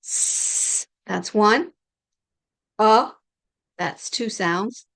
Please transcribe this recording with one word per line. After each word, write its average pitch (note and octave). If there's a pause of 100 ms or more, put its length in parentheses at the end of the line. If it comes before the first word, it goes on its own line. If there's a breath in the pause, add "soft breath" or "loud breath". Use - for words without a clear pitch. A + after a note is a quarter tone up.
s, - (180)
that's F3+
one. A3 (1080)
A, A3 (680)
that's -
two A#3
sounds. F#3+